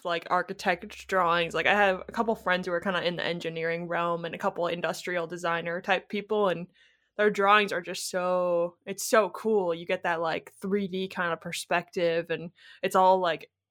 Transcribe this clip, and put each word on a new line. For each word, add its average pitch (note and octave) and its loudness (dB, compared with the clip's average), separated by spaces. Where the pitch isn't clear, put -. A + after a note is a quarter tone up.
like, E3+ -2
architect F3+ -2
drawings. E3+ 2
Like, E3 0
I F#3+ 6
have G3 4
a - -12
couple A3+ 0
friends F3+ 0
who F#3 -2
are E3+ 0
kinda F3 -2
in F3+ 0
the - -4
engineering E3 -4
realm E3+ -2
and E3 -8
a - -10
couple F#3 -2
industrial F3 -4
designer E3+ -4
type F#3 0
people, G3+ 0
and E3+ -2
their G#3 4
drawings G3+ 4
are F3+ -2
just F3+ -8
so, F3+ 0
it's G3 -8
so G#3+ 4
cool. F#3+ 0
You E3+ -8
get F#3 -2
that, E3+ 0
like, - -4
three G3+ 0
D F#3 -4
kind F3+ -2
of E3 -6
perspective, E3+ -2
and D#3+ -6
it's F#3+ 0
all, F#3 8
like, E3 -2